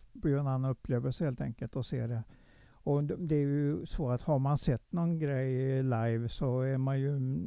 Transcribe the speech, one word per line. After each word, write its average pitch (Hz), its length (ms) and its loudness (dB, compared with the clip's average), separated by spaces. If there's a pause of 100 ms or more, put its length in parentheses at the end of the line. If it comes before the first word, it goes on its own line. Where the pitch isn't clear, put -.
(140)
blir 175 180 0
ju 139 80 2
en 143 80 -2
annan 131 240 0
upplevelse 127 540 -2
helt 131 160 -2
enkelt 127 340 -6
att 127 100 -4
se 117 220 -4
det. 117 160 -4 (600)
Och 143 200 2
det, 147 140 -2
det 156 180 0
är 147 100 4
ju 143 400 0
så 151 240 -2
att 123 120 0
har 147 180 2
man 139 180 4
sett - 340 -2
någon 170 280 0
grej 131 640 0
live 117 460 2
så 127 320 0
är 135 160 0
man 135 220 0
ju 135 480 0